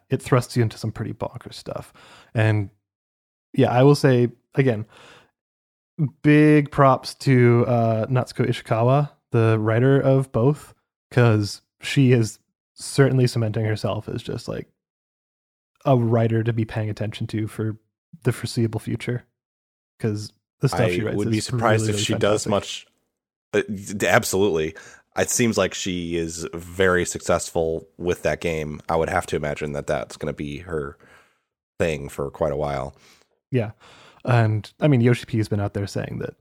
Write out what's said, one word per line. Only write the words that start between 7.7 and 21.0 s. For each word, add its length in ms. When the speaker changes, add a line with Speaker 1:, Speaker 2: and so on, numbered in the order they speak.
Speaker 1:
Natsuko 400
Ishikawa, 640
the 280
writer 400
of 320
both, 420
'cause 500
she 300
is 280
certainly 540
cementing 380
herself 440
as 140
just, 240
like, 200
a 120
writer 460
to 100
be 120
paying 240
attention 380
to 200
for 300
the 80
foreseeable 480
future, 460
'cause 340
the 80
stuff 120
Speaker 2:
I 140
Speaker 1:
she 80